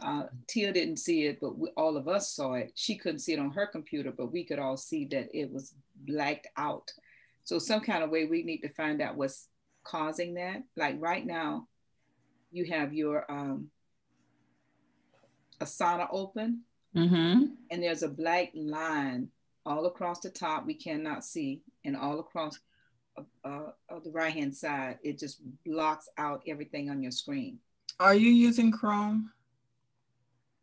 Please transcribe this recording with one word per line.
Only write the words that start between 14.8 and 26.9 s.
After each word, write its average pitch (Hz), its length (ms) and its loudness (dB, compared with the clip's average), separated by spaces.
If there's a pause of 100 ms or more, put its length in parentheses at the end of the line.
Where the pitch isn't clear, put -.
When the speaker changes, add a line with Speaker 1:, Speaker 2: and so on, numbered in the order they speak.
Speaker 1:
Asana - 500 0
open, 214 500 -2 (360)
Speaker 2:
Mm-hmm. 175 500 8 (260)
Speaker 1:
and 175 100 -2
there's 165 220 0
a 151 40 -2
black 165 460 0
line 151 720 -2 (380)
all 151 200 0
across 175 340 -4
the 190 100 -10
top 180 340 -4
we 156 100 -4
cannot 151 500 -6
see, 143 360 -6 (240)
and 139 120 -4
all 147 240 -4
across, 156 380 -6 (600)
uh, - 40 -14 (220)
uh, 151 600 -12
the 165 80 -10
right-hand 156 440 -2
side, 135 460 -4
it 147 160 -4
just 139 220 -10 (260)
blocks 156 500 0
out 143 300 -2
everything 147 420 -6
on 139 140 -2